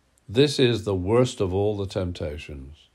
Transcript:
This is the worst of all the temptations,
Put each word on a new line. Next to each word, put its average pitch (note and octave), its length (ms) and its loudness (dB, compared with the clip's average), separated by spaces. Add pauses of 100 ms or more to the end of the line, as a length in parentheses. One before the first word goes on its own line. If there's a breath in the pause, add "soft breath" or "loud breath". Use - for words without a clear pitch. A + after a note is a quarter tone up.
(300)
This C3+ 320 2
is A2+ 240 2
the G2+ 100 0
worst A2 460 2
of F2+ 120 0
all G2+ 240 0
the G2 100 -4
temptations, D2+ 1080 -8